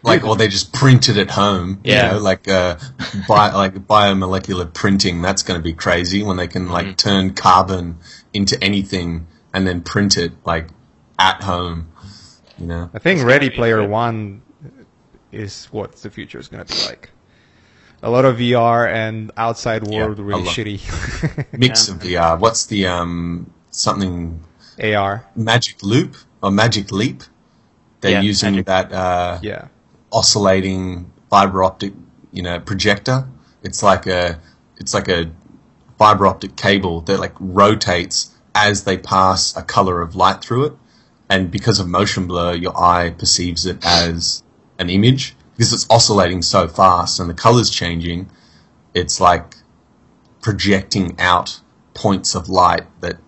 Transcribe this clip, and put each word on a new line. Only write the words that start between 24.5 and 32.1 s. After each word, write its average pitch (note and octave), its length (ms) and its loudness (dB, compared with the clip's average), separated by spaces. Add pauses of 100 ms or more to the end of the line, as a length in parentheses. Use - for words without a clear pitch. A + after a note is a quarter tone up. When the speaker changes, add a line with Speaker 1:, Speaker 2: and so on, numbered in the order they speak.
Speaker 3:
A G#2+ 160 -2
R. G2+ 320 -2 (100)
Speaker 1:
Magic A2+ 460 -2
Loop A#2 340 0 (260)
or G2 80 0
Magic G#2+ 400 0
Leap? A2+ 320 -4 (800)
They're G2 120 2
Speaker 2:
Yeah, G2+ 100 2
Speaker 1:
using G2+ 300 0
Speaker 2:
Magic F#2+ 140 0
Speaker 1:
that, F#2 280 -2
uh, F2+ 480 -2
Speaker 3:
Yeah. G#2 220 -10 (480)
Speaker 1:
Oscillating F#2+ 1000 0 (200)
fiber F#2+ 320 4
optic, F#2+ 300 -2 (400)